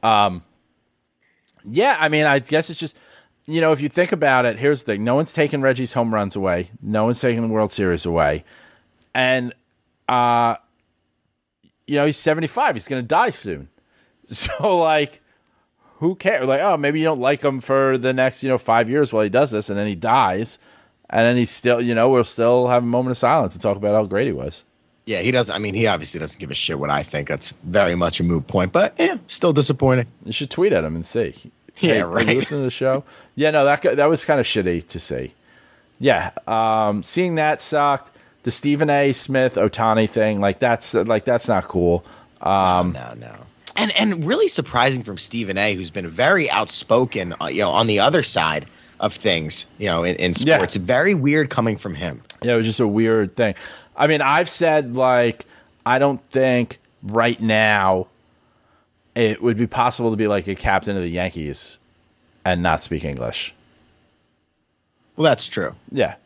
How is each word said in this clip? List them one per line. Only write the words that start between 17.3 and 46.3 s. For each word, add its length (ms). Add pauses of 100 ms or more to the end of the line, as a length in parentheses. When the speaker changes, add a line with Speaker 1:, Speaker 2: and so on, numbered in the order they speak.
Speaker 1:
him 160
for 380
the 160
next, 280
you 60
know, 100
five 320
years 220
while 120
he 40
does 240
this, 180
and 80
then 80
he 100
dies. 640 (500)
And 160
then 100
he's 160
still, 300
you 120
know, 160
we'll 140
still 460
have 140
a 20
moment 260
of 60
silence 360
and 80
talk 140
about 200
how 100
great 220
he 40
was. 320 (420)
Speaker 2:
Yeah, 140
he 120
doesn't. 220
I 60
mean, 140
he 140
obviously 340
doesn't 180
give 120
a 20
shit 260
what 100
I 140
think. 240
That's 240 (120)
very 320
much 260
a 20
moot 240
point. 240
But, 260
yeah, 200 (100)
still 240
disappointing. 560 (160)
Speaker 1:
You 80
should 180
tweet 220
at 140
him 100
and 100
see. 300 (440)
Speaker 2:
Yeah, 160
Speaker 1:
"Hey, 40
are 80
Speaker 2:
right. 220
Speaker 1:
you 60
listening 260
to 20
the 80
show?" 320 (320)
Yeah, 160
no, 140
that, 160 (160)
that 80
was 180
kinda 200
shitty 440
to 140
see. 320 (640)
Yeah, 320 (160)
um, 560
seeing 320
that 260
sucked. 480 (340)
The 80
Stephen 380
A. 220
Smith 440
Ohtani 540
thing, 300
like, 200
that's, 340
like, 320
that's 240
not 180
cool. 380 (360)
Um, 520
Speaker 2:
No, 220
no, 120
no. 80 (400)
And, 220
and 280
really 240
surprising 520
from 160
Stephen 400
A., 160
who's 160
been 180
very 440